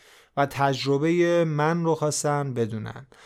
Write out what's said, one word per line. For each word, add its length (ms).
و 80
تجربه 1000
من 400
رو 120
خواستن 580
بدونن؟ 540